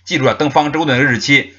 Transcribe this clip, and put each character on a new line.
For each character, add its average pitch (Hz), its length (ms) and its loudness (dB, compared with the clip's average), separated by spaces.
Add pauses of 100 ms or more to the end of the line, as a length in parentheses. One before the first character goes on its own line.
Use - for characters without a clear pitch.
记 - 160 -4
住 131 60 0
了， 113 100 2
登 151 160 -2
方 147 200 0
舟 160 140 -2
的 135 100 0
那 131 80 2
个 143 60 2
日 120 80 0
期， 139 420 -2